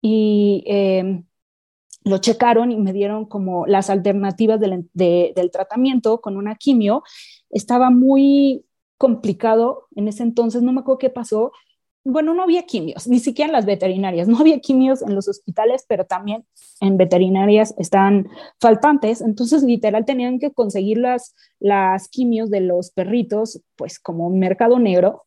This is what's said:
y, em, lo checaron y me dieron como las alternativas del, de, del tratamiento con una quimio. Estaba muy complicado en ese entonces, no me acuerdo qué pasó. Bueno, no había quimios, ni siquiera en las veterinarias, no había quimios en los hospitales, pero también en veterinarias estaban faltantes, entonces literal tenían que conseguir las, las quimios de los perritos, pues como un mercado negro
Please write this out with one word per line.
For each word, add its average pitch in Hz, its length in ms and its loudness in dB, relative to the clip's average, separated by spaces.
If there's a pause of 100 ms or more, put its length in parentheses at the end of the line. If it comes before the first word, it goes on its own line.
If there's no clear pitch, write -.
y, 214 640 2
em, 190 580 -2 (800)
lo 190 120 0
checaron 233 540 2
y 220 60 -4
me 196 160 -2
dieron 202 320 -4
como 185 400 -6
las 196 240 0
alternativas 202 680 0
del, 185 340 -4
de, 175 420 2
del 180 160 -2
tratamiento 233 720 -2
con 196 160 -8
una 208 180 -8
quimio. 240 480 0 (460)
Estaba 247 420 0
muy 269 720 4 (320)
complicado 233 1000 0
en 208 140 -4
ese 214 140 -10
entonces, 233 380 -2
no 247 120 0
me 262 80 -2
acuerdo 262 180 -2
qué 262 100 0
pasó. 233 420 -4 (540)
Bueno, 302 280 0
no 359 100 -2
había 349 220 0
quimios, 165 420 -8
ni 247 120 4
siquiera 277 280 -2
en 320 60 -2
las 226 120 0
veterinarias, 190 640 -2
no 233 120 4
había 302 200 6
quimios 262 440 0
en 202 120 -4
los 196 140 -4
hospitales, 220 580 -4
pero 190 180 -2
también 202 400 -8 (360)
en 196 160 2
veterinarias 190 800 2
estaban 196 500 2 (320)
faltantes, 233 640 2
entonces 240 420 0
literal 226 420 0
tenían 254 340 -4
que 285 120 -4
conseguir 208 460 -2
las, 247 360 -4 (260)
las 190 500 0
quimios 226 400 -2
de 202 100 -2
los 180 320 -2
perritos, 214 680 -4 (160)
pues - 220 -12
como 170 280 -8
un 185 120 -2
mercado 233 400 2
negro 190 480 2